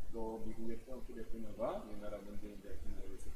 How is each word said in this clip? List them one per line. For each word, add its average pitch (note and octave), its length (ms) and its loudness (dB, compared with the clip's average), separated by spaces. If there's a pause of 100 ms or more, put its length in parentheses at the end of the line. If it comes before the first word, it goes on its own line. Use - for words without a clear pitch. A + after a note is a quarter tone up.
(120)
또 A2 320 -2
미국의 A2+ 360 4
트럼프 - 340 -6
대통령과 A2+ 720 0
우리나라 G#2 320 -4
문재인 G#2 420 -4
대통령을 - 500 0
위해서 - 260 0